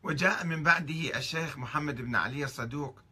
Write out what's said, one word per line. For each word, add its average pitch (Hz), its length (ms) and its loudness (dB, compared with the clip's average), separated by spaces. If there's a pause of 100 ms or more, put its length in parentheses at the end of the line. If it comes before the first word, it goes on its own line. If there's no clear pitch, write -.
وجاء 180 420 2
من 160 160 0
بعده 160 560 2
الشيخ 156 400 -4
محمد 131 420 -2
بن 120 160 -2
علي 120 280 0
الصدوق 131 560 -6 (120)